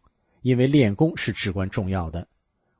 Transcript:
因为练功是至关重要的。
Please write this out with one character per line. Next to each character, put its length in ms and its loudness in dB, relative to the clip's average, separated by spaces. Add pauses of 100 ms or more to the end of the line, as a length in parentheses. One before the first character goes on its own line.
(420)
因 160 2
为 100 4
练 260 4
功 220 0
是 160 -6
至 200 -6
关 180 -4
重 200 -6
要 220 -4
的。 160 -10 (520)